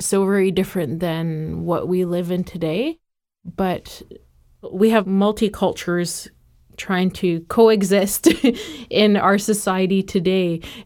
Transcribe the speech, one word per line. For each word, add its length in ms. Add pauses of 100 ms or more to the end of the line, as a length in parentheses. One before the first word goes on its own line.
so 240
very 260
different 480
than 680
what 220
we 180
live 280
in 100
today, 560 (460)
but 580 (680)
we 180
have 160
multi-cultures 1200 (480)
trying 340
to 380
coexist 800 (320)
<laughs> 300
in 260
our 200
society 640
today. 600 (260)